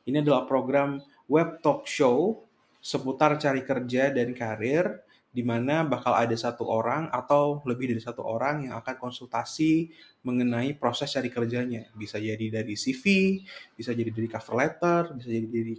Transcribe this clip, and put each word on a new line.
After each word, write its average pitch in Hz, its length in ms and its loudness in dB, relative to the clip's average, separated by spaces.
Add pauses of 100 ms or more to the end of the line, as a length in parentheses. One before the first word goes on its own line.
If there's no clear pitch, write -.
Ini 139 160 2
adalah 135 240 4
program 135 560 2 (240)
web 160 400 2
talk - 240 2
show 147 560 2 (320)
seputar 139 640 0
cari 135 240 0
kerja 127 480 0
dan 123 240 0
karir, 123 640 0 (320)
di 123 80 -4
mana 120 400 0
bakal 127 320 0
ada 113 240 4
satu 117 300 -4
orang 117 420 0
atau 143 560 2
lebih 123 240 -2
dari 110 140 -2
satu - 180 -10
orang 131 480 -2
yang 113 80 -8
akan 120 240 -8
konsultasi 143 880 -2 (380)
mengenai 123 500 0
proses 123 320 -2
cari 123 220 -2
kerjanya. 120 640 -2
Bisa 107 240 -8
jadi 110 420 -4
dari 107 160 -4
C 131 160 -2
V, - 100 -8 (680)
bisa 123 220 -6
jadi 113 160 -2
dari 113 180 -4
cover - 300 -8
letter, 170 420 2 (160)
bisa 120 160 -8
jadi 113 160 -2
dari 113 300 -2